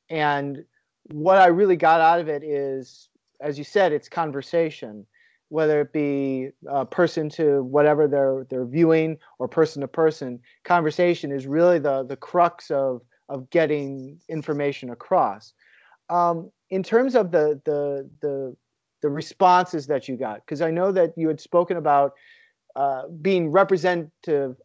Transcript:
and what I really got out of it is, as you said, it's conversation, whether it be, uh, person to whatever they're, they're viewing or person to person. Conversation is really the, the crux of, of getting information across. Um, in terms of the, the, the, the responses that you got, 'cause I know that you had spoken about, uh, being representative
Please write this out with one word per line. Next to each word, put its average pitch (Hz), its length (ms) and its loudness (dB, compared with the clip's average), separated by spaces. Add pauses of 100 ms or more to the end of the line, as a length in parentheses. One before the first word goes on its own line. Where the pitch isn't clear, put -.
and 143 540 -4 (480)
what 160 280 2
I 185 80 8
really 180 280 4
got 165 260 4
out 165 200 4
of 156 80 -6
it 147 160 -6
is, 139 640 -6 (320)
as 143 180 -8
you 147 60 -10
said, 185 280 2
it's 147 160 -4
conversation, 143 960 -4 (440)
whether 151 320 0
it 147 140 -4
be, 139 560 -2 (200)
uh, 139 140 -2
person 160 460 -2
to 143 320 0
whatever 147 440 2
they're, 135 440 -2
they're 127 160 -6
viewing 160 500 2 (220)
or 127 100 -6
person 151 320 0
to 135 80 -6
person. 151 500 -2 (260)
Conversation 170 680 0
is 135 140 -6
really 165 320 4
the, 135 260 -2
the 131 120 -10
crux 175 540 -2
of, 135 300 -2 (300)
of 131 180 -10
getting 143 800 -2
information 143 640 -6
across. 120 640 -2 (560)
Um, 170 400 -2 (180)
in 190 140 -4
terms 240 320 0
of 208 160 2
the, 151 340 2
the, 143 420 -4 (140)
the, 135 340 -6 (460)
the 151 80 -2
responses 175 760 2
that 139 200 -4
you 131 100 -8
got, 110 300 -8
'cause 147 140 -8
I 160 100 0
know 180 220 0
that 170 240 2
you 160 120 -2
had 151 120 -4
spoken 175 380 -2
about, 143 340 2 (640)
uh, 139 320 -4 (140)
being 175 280 0
representative 170 1160 0